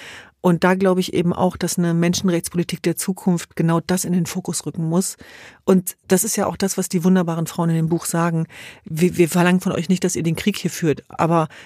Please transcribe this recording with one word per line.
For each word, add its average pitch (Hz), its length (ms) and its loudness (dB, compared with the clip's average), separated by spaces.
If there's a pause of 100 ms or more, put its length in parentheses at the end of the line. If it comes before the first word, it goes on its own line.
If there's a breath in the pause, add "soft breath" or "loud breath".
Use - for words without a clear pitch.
(420 loud breath)
Und 175 220 2
da 185 80 4
glaube 185 280 2
ich 185 120 -4
eben 175 220 0
auch, - 240 0
dass - 180 -4
eine 170 160 0
Menschenrechtspolitik 170 920 0
der 170 140 0
Zukunft - 600 -2
genau 165 300 2
das 185 200 -2
in 175 80 0
den 180 100 2
Fokus - 400 -6
rücken 160 240 -6
muss. 175 300 -2 (480 loud breath)
Und 185 320 2 (100)
das 185 160 2
ist 220 120 -4
ja 202 100 0
auch - 100 -4
das, - 220 -2
was 190 100 -4
die 170 160 0
wunderbaren 170 420 2
Frauen 165 220 -2
in 165 80 2
dem 160 140 0
Buch 170 160 0
sagen. 165 400 0 (400 loud breath)
„Wir, 165 320 0
wir 170 100 4
verlangen 180 320 4
von 185 120 -2
euch - 180 -2
nicht, 185 120 0
dass 180 140 -2
ihr - 60 -2
den 165 140 0
Krieg 202 200 -2
hier - 140 -4
führt, - 380 -2
aber 160 400 0 (180 loud breath)